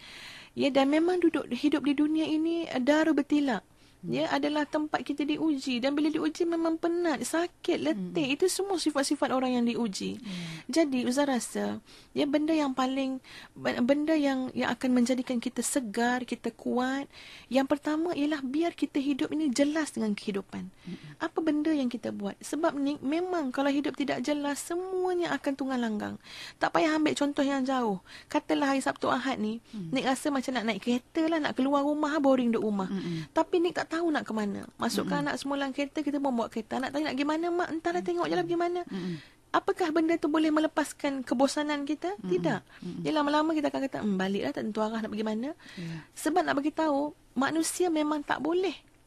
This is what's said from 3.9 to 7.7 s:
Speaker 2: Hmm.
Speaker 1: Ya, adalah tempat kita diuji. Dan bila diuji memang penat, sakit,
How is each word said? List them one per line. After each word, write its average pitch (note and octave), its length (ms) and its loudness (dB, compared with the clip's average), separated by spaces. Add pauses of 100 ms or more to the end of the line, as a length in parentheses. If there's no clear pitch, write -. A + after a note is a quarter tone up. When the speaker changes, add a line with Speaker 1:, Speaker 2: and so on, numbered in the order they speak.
Speaker 2:
Hmm. G3+ 160 -4
Speaker 1:
Ya, D4+ 160 0
adalah D4 320 2
tempat D4+ 400 -2
kita C#4+ 240 -2
diuji. C4+ 560 0
Dan C#4 100 2
bila D4 140 2
diuji D#4 400 0
memang E4 320 0
penat, E4+ 440 0
sakit, E4 600 -2